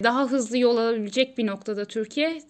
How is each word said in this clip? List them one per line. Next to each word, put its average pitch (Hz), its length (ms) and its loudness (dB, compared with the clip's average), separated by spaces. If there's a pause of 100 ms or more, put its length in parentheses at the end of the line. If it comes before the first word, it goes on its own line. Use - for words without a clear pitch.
daha 240 280 2
hızlı 247 280 0
yol 240 180 4
alabilecek 226 640 0
bir 220 80 0
noktada 202 380 -6
Türkiye. 285 540 -4 (120)